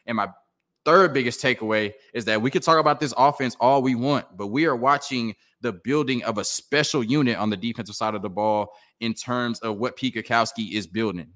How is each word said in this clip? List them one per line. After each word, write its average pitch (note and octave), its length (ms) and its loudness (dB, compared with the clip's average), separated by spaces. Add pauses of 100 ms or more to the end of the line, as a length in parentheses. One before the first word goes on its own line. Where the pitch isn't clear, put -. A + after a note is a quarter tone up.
And A#2 100 -4
my G2+ 120 -2 (560)
third E3 300 6
biggest A#2+ 280 -2
takeaway A2 500 0 (200)
is A#2 140 -6
that A2 140 2
we B2+ 100 2
could F3 120 0
talk D#3+ 160 4
about D3+ 220 2
this C#3+ 160 -2
offense C3+ 420 2
all C3+ 240 4
we B2+ 120 2
want, B2+ 320 0 (100)
but G2+ 120 -6
we C#3+ 180 0
are C#3 100 2
watching B2 580 0 (260)
the A#2 120 -4
building B2 520 -2
of G#2+ 140 -4
a G2 60 -4
special - 580 0
unit B2 340 0
on G#2+ 140 -2
the G#2 60 0
defensive G2+ 380 -8
side A2 200 -4
of G2 80 -8
the G#2 60 -6
ball G#2 440 -2 (280)
in A#2 120 -2
terms B2 480 -4
of G#2+ 180 -4
what A#2+ 180 -4
Pete C3 180 -4
Kwiatkowski A2+ 580 0
is G2+ 140 -4
building. F2+ 500 -4